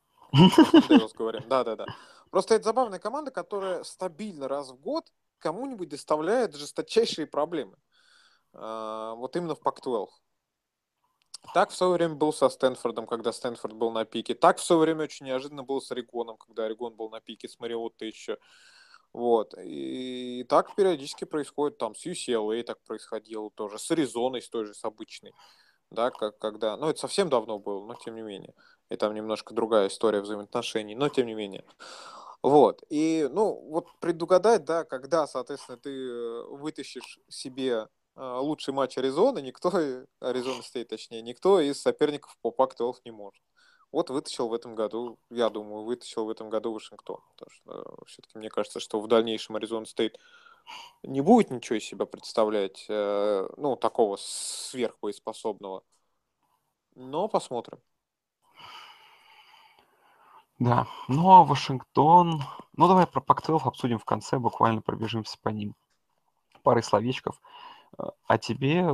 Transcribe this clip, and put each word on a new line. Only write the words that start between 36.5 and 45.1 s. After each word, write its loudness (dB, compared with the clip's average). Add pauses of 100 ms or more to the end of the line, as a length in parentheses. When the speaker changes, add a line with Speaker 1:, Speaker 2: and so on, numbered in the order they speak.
Speaker 1:
вытащишь -12
себе -4 (280)
а, -8
лучший -4
матч 0
Аризоны, 2
никто, -4 (100)
и-, -4 (140)
Аризона -4
Стейт, -10
точнее, -12
никто 2
из 0
соперников -2
по -2
пак 0
твелв -6
не -16
может. -20 (500)
Вот -2
вытащил -4
в -4
этом -8
году, -6 (120)